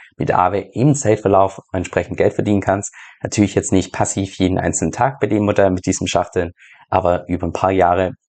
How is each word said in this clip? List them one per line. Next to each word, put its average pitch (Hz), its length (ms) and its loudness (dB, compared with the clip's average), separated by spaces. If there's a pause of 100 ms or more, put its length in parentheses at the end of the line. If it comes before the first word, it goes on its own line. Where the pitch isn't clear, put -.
(160)
mit - 160 -2
Aave 92 260 2 (140)
im 139 240 2
Zeitverlauf 98 640 2 (120)
entsprechend 90 440 -4
Geld 95 180 2
verdienen 104 260 0
kannst. 98 320 -2 (300)
Natürlich - 320 0
jetzt - 160 0
nicht 92 220 2
passiv 98 420 -4
jeden 92 240 0
einzelnen 87 320 -2
Tag 135 300 -2
bei 104 80 0
dem 104 160 0
Modell 101 260 4
mit 92 160 -4
diesem 95 220 -2
Schachteln, 87 420 -2 (400)
aber 87 380 0
über 87 180 -4
ein 82 60 -4
paar - 180 0
Jahre 90 440 2 (160)